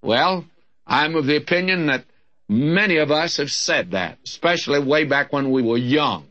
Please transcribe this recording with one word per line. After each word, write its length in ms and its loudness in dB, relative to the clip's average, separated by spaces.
Well, 440 0
I'm 280 2
of 120 0
the 100 2
opinion 480 0
that 200 -2
many 500 2
of 140 2
us 260 -2
have 140 -4
said 400 -2
that, 340 -4
especially 540 -2
way 260 0
back 260 -2
when 200 -2
we 100 2
were 160 0
young. 540 0